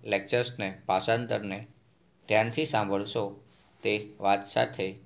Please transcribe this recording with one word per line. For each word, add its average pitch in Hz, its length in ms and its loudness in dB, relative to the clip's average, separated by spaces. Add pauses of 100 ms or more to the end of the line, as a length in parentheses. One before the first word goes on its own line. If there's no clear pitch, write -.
લેક્ચર્સને, 107 840 -2
ભાષાંતરને 113 800 0 (600)
ધ્યાનથી 117 380 2
સાંભળશો 101 800 -2 (400)
તે 107 360 -2
વાત 98 280 2
સાથે 101 480 0 (100)